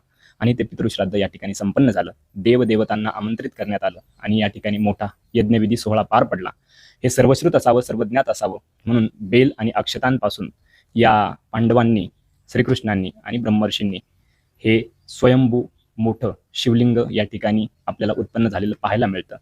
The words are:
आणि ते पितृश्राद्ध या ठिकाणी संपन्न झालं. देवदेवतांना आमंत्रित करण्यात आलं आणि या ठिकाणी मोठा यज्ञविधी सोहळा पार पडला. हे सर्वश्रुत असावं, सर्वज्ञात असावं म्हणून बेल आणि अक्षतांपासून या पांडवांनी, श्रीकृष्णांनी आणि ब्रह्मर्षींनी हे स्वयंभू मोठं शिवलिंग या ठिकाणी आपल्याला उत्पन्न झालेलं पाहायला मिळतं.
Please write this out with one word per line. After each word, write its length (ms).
आणि 160
ते 80
पितृश्राद्ध 520
या 120
ठिकाणी 280
संपन्न 360
झालं. 220
देवदेवतांना 800
आमंत्रित 440
करण्यात 260
आलं 160
आणि 180
या 80
ठिकाणी 320
मोठा 280
यज्ञविधी 420
सोहळा 260
पार 220
पडला. 240
हे 80
सर्वश्रुत 460
असावं, 240
सर्वज्ञात 480
असावं 300
म्हणून 220
बेल 380
आणि 120
अक्षतांपासून 800
या 400
पांडवांनी, 560
श्रीकृष्णांनी 600
आणि 140
ब्रह्मर्षींनी 580
हे 260
स्वयंभू 580
मोठं 340
शिवलिंग 440
या 140
ठिकाणी 420
आपल्याला 300
उत्पन्न 320
झालेलं 340
पाहायला 240
मिळतं. 360